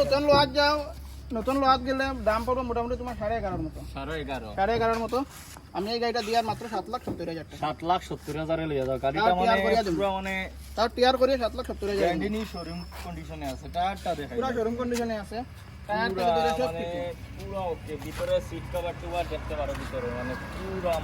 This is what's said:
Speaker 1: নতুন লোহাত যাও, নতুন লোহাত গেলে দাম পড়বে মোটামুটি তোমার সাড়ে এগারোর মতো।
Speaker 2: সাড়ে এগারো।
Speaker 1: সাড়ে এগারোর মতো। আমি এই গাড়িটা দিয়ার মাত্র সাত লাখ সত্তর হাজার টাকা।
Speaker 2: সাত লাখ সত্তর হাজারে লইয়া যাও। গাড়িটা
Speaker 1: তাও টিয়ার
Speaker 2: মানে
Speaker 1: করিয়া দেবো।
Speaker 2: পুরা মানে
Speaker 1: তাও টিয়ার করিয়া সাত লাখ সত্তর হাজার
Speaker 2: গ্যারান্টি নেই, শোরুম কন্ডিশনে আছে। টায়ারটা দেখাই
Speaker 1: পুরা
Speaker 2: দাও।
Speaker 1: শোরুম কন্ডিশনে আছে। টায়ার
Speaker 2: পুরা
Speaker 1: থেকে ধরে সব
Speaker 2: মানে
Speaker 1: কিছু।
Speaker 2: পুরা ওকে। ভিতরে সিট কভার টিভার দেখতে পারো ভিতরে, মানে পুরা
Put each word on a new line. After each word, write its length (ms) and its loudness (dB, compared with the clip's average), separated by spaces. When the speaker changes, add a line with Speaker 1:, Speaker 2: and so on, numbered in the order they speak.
Speaker 1:
নতুন 260 4
লোহাত 200 8
যাও, 160 6
নতুন 240 0
লোহাত 260 6
গেলে 180 2
দাম 180 4
পড়বে 220 2
মোটামুটি 320 -2
তোমার 200 -6
সাড়ে 180 0
এগারোর 260 -2
মতো। 140 -8
Speaker 2:
সাড়ে 180 -6
এগারো। 340 -6
Speaker 1:
সাড়ে 200 4
এগারোর 260 4
মতো। 140 0
আমি 160 0
এই 100 0
গাড়িটা 240 2
দিয়ার 220 2
মাত্র 140 -2
সাত 180 -2
লাখ 160 -2
সত্তর 240 -4
হাজার 180 -6
টাকা। 140 -12
Speaker 2:
সাত 140 0
লাখ 200 4
সত্তর 320 -6
হাজারে 280 0
লইয়া 200 2
যাও। 160 0
গাড়িটা 240 4
Speaker 1:
তাও 100 6
টিয়ার 180 6
Speaker 2:
মানে 80 2
Speaker 1:
করিয়া 200 4
দেবো। 120 2
Speaker 2:
পুরা 200 2
মানে 160 -2
Speaker 1:
তাও 200 4
টিয়ার 260 6
করিয়া 220 6
সাত 140 0
লাখ 120 -4
সত্তর 220 -4
হাজার 120 2
Speaker 2:
গ্যারান্টি 320 2
নেই, 180 -2
শোরুম 260 -8
কন্ডিশনে 480 -8
আছে। 120 -10
টায়ারটা 340 0
দেখাই 180 -8
Speaker 1:
পুরা 120 2
Speaker 2:
দাও। 80 -2
Speaker 1:
শোরুম 220 2
কন্ডিশনে 440 -2
আছে। 140 -10
টায়ার 240 2
Speaker 2:
পুরা 140 0
Speaker 1:
থেকে 120 6
ধরে 220 4
সব 80 2
Speaker 2:
মানে 140 -4
Speaker 1:
কিছু। 180 -4
Speaker 2:
পুরা 240 -6
ওকে। 220 -6
ভিতরে 320 0
সিট 260 -8
কভার 280 -2
টিভার 320 -2
দেখতে 260 -4
পারো 220 -2
ভিতরে, 260 -4
মানে 140 -4
পুরা 400 -2